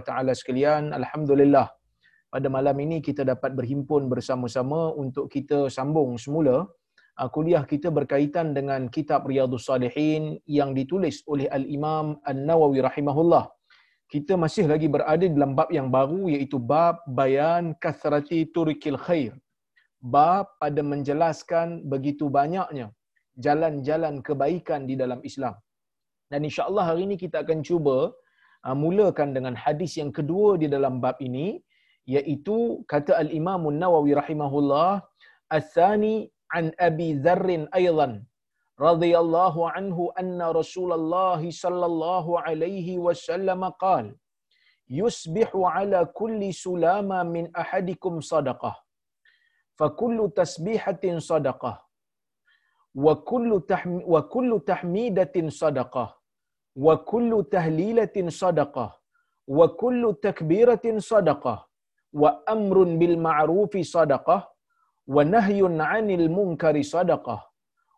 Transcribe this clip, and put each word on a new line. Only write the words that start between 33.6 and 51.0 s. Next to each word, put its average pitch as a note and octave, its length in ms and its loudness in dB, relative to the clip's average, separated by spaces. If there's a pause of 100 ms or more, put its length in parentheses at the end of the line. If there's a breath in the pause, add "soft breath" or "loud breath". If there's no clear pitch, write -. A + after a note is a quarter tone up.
An-Nawawi D3+ 500 4
rahimahullah, D3 840 0 (520 soft breath)
"Ats-tsani G#3 580 2 (420)
an D#3+ 160 0 (140)
Abi E3 220 0 (120)
Dzarrin F3 480 2 (100)
aidan D3 460 2 (600)
radhiyallahu E3+ 880 4
anhu F3+ 320 -4 (120)
anna F3+ 280 -4 (100)
Rasulullah F3 840 -2 (200)
sallallahu F3 800 -2
alaihi E3+ 640 -4
wasallam F#3 640 -2 (160)
qala, C3 320 0 (840)
yusbihu F#3+ 760 -2
ala F#3+ 320 0 (100)
kulli G#3+ 300 -4 (160)
sulama F#3 560 0 (140)
min E3+ 180 -6 (100)
ahadikum F#3 540 -4 (160)
sadaqah." B2+ 420 -2 (1080)
فكل A3 360 0 (180)
تسبيحة F#3+ 680 -2 (140)